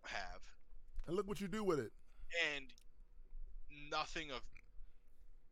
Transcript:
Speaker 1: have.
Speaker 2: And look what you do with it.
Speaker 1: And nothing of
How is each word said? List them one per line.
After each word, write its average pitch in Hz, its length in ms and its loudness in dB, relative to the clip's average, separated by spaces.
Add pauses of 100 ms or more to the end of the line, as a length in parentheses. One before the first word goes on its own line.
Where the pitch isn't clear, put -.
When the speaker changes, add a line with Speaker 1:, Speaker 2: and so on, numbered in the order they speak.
Speaker 1:
have. 95 340 0 (680)
Speaker 2:
And 165 80 4
look 202 100 4
what 202 140 0
you 202 80 2
do 214 160 2
with 170 160 8
it. 110 100 0 (640)
Speaker 1:
And 135 120 -2 (1200)
nothing 156 400 2
of 120 120 0 (1080)